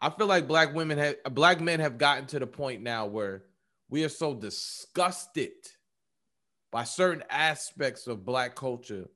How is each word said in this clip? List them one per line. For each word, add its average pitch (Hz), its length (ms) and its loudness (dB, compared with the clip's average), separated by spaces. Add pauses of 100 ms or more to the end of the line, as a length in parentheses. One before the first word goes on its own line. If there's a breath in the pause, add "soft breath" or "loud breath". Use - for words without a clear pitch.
I 151 100 0
feel 202 160 0
like 175 220 4
black 156 260 4
women 156 240 0
have, 147 180 0 (160)
black 160 280 6
men 165 200 0
have 139 180 0
gotten 139 300 4
to 147 100 -6
the 127 80 0
point 123 360 -6
now 113 240 -2
where 101 380 -4 (440)
we 151 160 0
are 156 40 0
so 147 260 -4
disgusted - 1160 -4 (1200)
by 117 140 -4
certain 175 460 0
aspects 147 760 -2
of 107 180 -6
black 123 300 -2
culture 120 600 -8